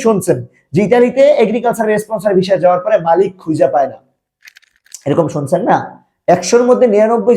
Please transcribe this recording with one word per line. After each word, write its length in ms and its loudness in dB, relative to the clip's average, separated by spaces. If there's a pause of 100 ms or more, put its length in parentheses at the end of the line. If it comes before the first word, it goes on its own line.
শুনছেন 320 0 (360)
যে 140 2
ইতালিতে 360 2 (200)
এগ্রিকালচার 440 -2
রেসপন্সর 520 -2
ভিসা 240 0
যাওয়ার 200 2
পরে 140 0 (100)
মালিক 240 0 (100)
খুঁজে 320 -2
পায় 180 0
না, 60 -20 (1080)
এরকম 280 0
শুনছেন 340 -4
না? 80 2 (500)
একশোর 420 2
মধ্যে 240 4
নিরানব্বই 440 2